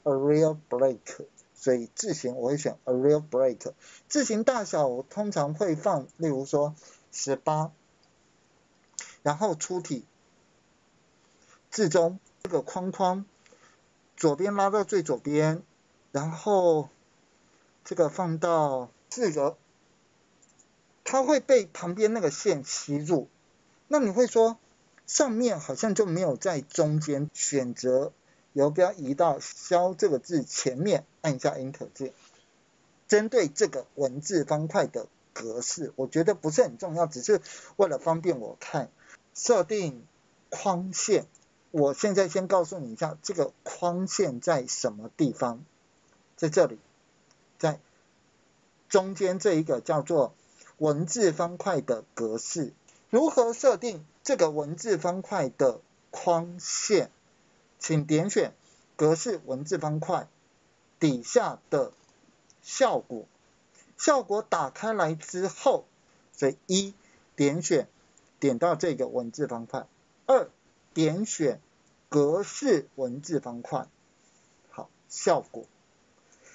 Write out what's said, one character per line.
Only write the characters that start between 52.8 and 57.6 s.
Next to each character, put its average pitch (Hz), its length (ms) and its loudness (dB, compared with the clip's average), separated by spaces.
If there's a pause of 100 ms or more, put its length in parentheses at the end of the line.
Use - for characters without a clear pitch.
如 294 200 4
何 233 240 2
设 226 220 4
定 175 300 -8 (180)
这 277 140 0
个 165 140 2
文 147 240 -4
字 196 220 -2
方 180 260 -4
块 170 260 -2
的 120 320 0 (300)
框 175 480 -2
线？ - 500 0 (720)